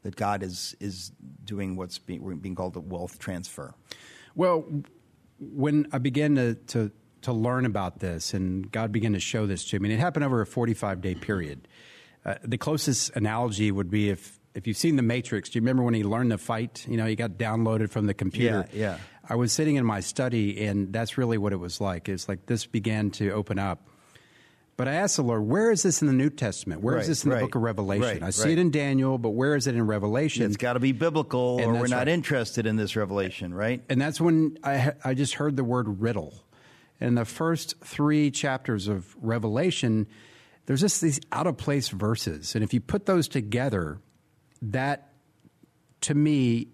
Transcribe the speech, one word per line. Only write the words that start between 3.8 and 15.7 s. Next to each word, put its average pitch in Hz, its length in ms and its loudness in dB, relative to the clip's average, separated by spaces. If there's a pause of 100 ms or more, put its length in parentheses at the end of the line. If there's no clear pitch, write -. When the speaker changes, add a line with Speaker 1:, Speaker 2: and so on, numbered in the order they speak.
Speaker 2:
Well, 165 300 2 (760)
when 147 540 0
I 139 60 -2
began 143 360 2
to, 120 200 2
to, 110 360 -2 (300)
to 127 120 -2
learn 123 320 2
about 98 340 -2
this 87 360 -4
and 92 360 -2
God 110 200 -2
began 107 220 2
to 92 60 0
show 107 280 -2
this 95 220 -2
to 101 100 0
me, 104 100 0
and 110 100 2
it - 0 -
happened 151 260 2
over 127 160 2
a 104 40 2
forty-five 107 560 -2
day 92 140 -2
period. 80 520 -4 (560)
Uh, 98 200 -4
the 120 140 -2
closest - 580 0
analogy 107 560 0
would 95 180 -2
be 104 220 2
if, - 280 -8 (140)
if - 140 -8
you've 107 100 -2
seen 165 180 2
The 131 60 4
Matrix, 117 480 0
do - 80 -4
you 113 40 2
remember 127 200 2